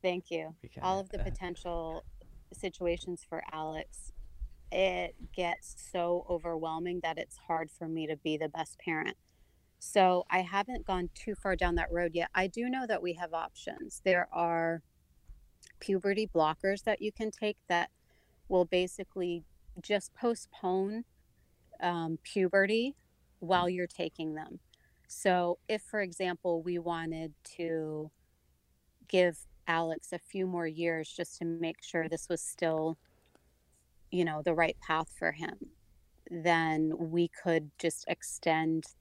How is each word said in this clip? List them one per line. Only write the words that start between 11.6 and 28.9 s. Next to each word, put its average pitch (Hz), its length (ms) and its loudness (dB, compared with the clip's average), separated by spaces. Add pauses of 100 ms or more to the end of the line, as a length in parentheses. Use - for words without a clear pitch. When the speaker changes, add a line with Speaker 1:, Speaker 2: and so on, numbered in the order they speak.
Speaker 1:
that 170 160 0
road 170 220 0
yet. 170 200 -2
I 190 140 2
do 233 220 -2
know 262 160 -2
that 208 160 0
we 175 120 -2
have 165 200 -6
options. - 720 -8
There 180 280 4
are 165 500 0 (1000)
puberty 202 460 0
blockers 170 580 2
that 214 180 2
you 208 100 -2
can 220 180 -2
take 214 280 -4 (100)
that 175 220 2 (580)
will 180 160 6
basically 180 800 -2 (360)
just - 340 0
postpone, 208 920 0 (760)
um, 170 420 0
puberty 196 720 4 (440)
while 175 280 4
you're 180 180 -2
taking 160 480 -4
them. 156 260 -10 (480)
So 175 500 2 (100)
if, 214 140 -2
for - 180 -4
example, 180 600 0
we 175 160 -2
wanted 165 560 -4 (220)
to 160 540 -2 (1000)